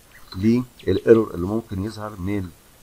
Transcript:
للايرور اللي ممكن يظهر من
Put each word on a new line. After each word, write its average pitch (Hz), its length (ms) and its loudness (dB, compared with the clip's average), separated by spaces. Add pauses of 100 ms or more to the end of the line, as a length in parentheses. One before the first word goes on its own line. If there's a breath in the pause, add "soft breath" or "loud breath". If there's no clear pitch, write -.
(360)
للايرور 113 960 2
اللي 87 120 -4
ممكن 104 380 -4
يظهر 107 340 -10
من 95 300 -4 (340)